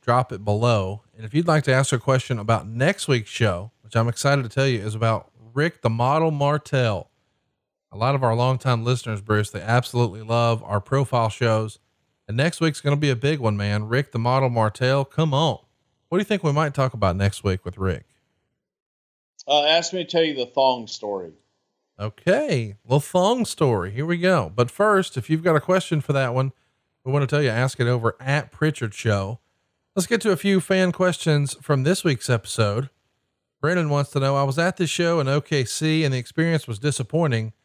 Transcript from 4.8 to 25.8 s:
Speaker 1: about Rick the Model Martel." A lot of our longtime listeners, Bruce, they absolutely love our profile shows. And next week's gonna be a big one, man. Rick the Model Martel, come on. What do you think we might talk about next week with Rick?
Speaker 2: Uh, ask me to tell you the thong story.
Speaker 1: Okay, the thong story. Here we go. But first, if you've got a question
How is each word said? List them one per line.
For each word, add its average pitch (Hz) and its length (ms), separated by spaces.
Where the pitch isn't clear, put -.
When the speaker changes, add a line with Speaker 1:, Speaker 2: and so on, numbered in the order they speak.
Speaker 1:
about 110 340
Rick 151 280
the 120 80
Model 139 420
Martel." 139 760
A - 60
lot 127 180
of 135 80
our 113 120
longtime 123 480
listeners, 117 380
Bruce, 107 300
they 98 100
absolutely 113 600
love 117 420
our 101 180
profile 123 480
shows. 110 500
And 104 100
next 156 240
week's 160 200
gonna 143 140
be 147 140
a 127 60
big 143 240
one, 110 180
man. 104 300
Rick 127 260
the 117 60
Model 127 300
Martel, 127 560
come 156 280
on. 143 260
What 175 80
do 208 40
you 202 40
think 202 180
we 156 80
might 147 220
talk 131 200
about 98 220
next 98 280
week 92 220
with 90 120
Rick? 92 280
Speaker 2:
Uh, 147 160
ask 165 300
me 180 100
to 170 60
tell 165 140
you 156 100
the 131 120
thong 131 420
story. 95 460
Speaker 1:
Okay, 131 760
the 135 120
thong 208 460
story. 101 460
Here 127 140
we 175 120
go. 170 380
But 123 160
first, 196 460
if 120 120
you've 160 140
got 165 120
a 143 60
question 180 400